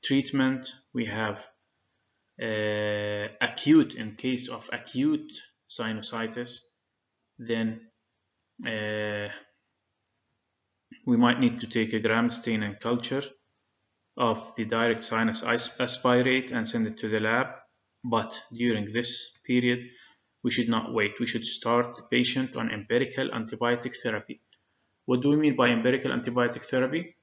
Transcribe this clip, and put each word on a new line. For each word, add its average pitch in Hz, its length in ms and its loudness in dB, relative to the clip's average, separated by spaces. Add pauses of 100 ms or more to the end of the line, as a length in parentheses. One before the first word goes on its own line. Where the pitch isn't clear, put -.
Treatment, 135 680 0 (200)
we 117 140 -4
have, 107 380 -4 (960)
uh, 104 840 -2 (140)
acute, 143 560 4
in 110 180 -10
case 127 340 -4
of 117 240 -10
acute 147 600 -2 (360)
sinusitis, 113 840 -6 (840)
then, 113 540 -4 (760)
uh, 107 640 -4 (1800)
we 123 120 4
might 123 240 6
need 120 220 2
to - 40 -10
take 113 280 -2
a 110 40 2
gram 113 320 2
stain 110 320 0
and 101 160 -6
culture 123 440 -2 (920)
of 113 380 0
the 113 120 -4
direct 113 360 2
sinus 113 400 2
as-, - 380 2
aspirate 127 720 4
and 113 160 -2
send 113 180 0
it 107 120 -6
to 110 100 -4
the 107 100 0
lab. 113 300 0 (560)
But 113 360 -2 (120)
during 113 400 0
this - 520 -2
period, 123 460 2 (540)
we 120 60 2
should 117 180 2
not 113 240 0
wait. 104 260 0
We 120 80 0
should 117 200 -2
start 120 500 2
the - 60 -18
patient 123 520 2
on 117 160 -4
empirical 120 600 -2
antibiotic 120 720 -2
therapy. 110 400 -6 (640)
What 127 160 2
do 143 80 4
we 147 60 6
mean 151 200 4
by 123 120 6
empirical 123 440 2
antibiotic 123 520 -2
therapy? 135 580 -2